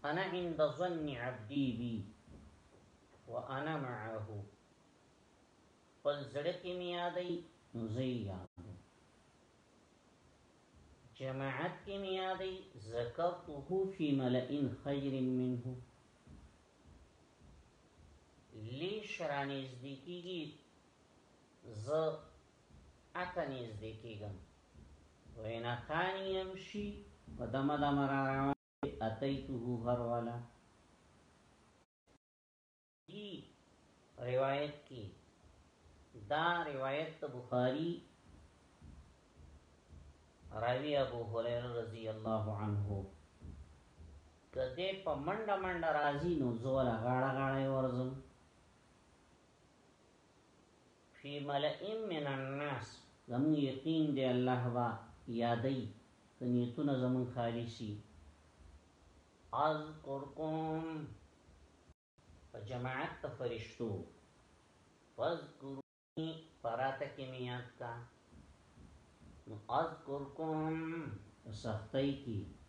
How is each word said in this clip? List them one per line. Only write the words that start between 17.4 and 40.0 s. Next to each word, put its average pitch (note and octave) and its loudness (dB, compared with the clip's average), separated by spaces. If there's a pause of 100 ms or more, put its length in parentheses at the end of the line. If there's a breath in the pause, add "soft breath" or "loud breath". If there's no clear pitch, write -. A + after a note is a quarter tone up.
لیش D#3+ -4
را C#3+ 2
نږدې C3+ -6 (100)
کېږي، F3 -6 (1200)
زه A#2 0 (1200)
اته F3+ -2
نږدې A2+ -6 (100)
کېږم. G#2 -8 (1000)
وین A#2 -4
اخانی E3+ 0 (100)
یمشي، F#3+ -4 (500)
په B2 -4
دمه C3+ 2
دمه C#3+ 6
را C3+ 4 (120)
روان C#3 4 (300)
دی، - 0 (120)
اتیته C3+ 0 (320)
هروله. A#2+ 2 (2750)
دی G#3 -8 (880)
روایت C3+ 2 (120)
کې، A#2+ -10 (1300)
دا D#3 4 (160)
روایت C#3+ 0 (100)
د - -4 (120)
بخاری، C3 4 (2500)